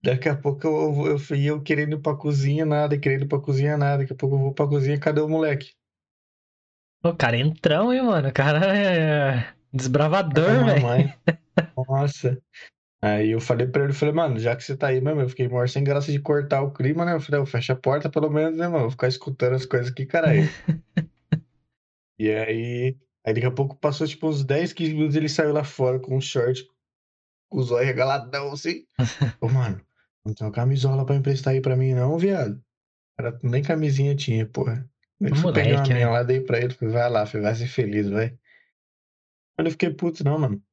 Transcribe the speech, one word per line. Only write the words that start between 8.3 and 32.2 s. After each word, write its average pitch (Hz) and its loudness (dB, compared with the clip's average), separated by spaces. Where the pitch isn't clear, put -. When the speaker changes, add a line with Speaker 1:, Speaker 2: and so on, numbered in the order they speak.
Speaker 2:
cara 156 2
é 151 0
desbravador, 151 2
Speaker 1:
Tá 208 4
com 254 4
a 247 4
Speaker 2:
velho. 143 4
Speaker 1:
mamãe. 123 2
Nossa. 135 0
Aí 107 2
eu 113 0
falei 120 0
pra 139 0
ele, 143 0
falei, 147 0
"Mano, 156 2
já 117 0
que 123 -14
você 143 -6
tá 147 -2
aí 131 2
mesmo", 147 0
eu 127 2
fiquei 127 -2
maior 123 0
sem 139 -2
graça 143 0
de 143 0
cortar 143 0
o 139 -4
clima, 151 0
né? 175 0
Eu 156 0
falei, 143 -2
"Ô, 139 0
fecha 127 -2
a - -8
porta 139 0
pelo 151 0
menos, 160 0
né, 170 -2
mano? 165 0
Vou 113 -2
ficar 127 -2
escutando 127 -2
as 131 -4
coisas 123 -2
aqui, 135 -8
caralho." 156 2
Speaker 2:
<laughs> - -4
Speaker 1:
E 107 0
aí, 117 -2
aí - 0
daqui 117 0
a 127 2
pouco 139 -4
passou, 147 -2
tipo, 156 -4
uns 143 0
dez, 147 0
quinze 156 -4
minutos, 151 0
ele 156 0
saiu 151 0
lá 151 0
fora 131 -2
com 131 -4
um 135 0
short, 127 -2
com - -4
o 131 0
zóio 120 0
regaladão, 135 -2
assim. 160 -8
Speaker 2:
<laughs> 120 -2
Speaker 1:
"Ô, 117 -2
mano, 117 -2
não 107 -6
tem 107 -8
uma 104 -6
camisola 135 0
pra 139 0
emprestar 135 0
aí 131 2
pra 131 0
mim, 131 2
não, 127 2
viado?" 175 0